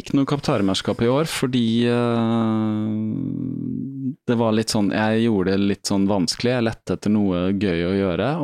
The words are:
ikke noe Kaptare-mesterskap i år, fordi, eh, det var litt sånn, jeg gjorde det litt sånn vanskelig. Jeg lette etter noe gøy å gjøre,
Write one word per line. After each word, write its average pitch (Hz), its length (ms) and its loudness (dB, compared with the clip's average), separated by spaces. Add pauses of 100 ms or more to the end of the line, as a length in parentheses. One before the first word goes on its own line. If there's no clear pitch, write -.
ikke - 120 -12
noe 139 120 4
Kaptare-mesterskap 104 760 0
i 117 40 2
år, 139 180 2
fordi, 120 600 0
eh, 110 1300 0 (1040)
det 120 120 2
var 113 160 2
litt 110 180 0
sånn, 101 220 2
jeg 110 320 2
gjorde 95 280 2
det 98 60 2
litt 101 300 0
sånn 98 160 2
vanskelig. 101 480 0
Jeg 120 120 0
lette 107 300 -4
etter 101 160 -2
noe 95 400 2
gøy 95 340 0
å 90 100 0
gjøre, 95 320 0 (160)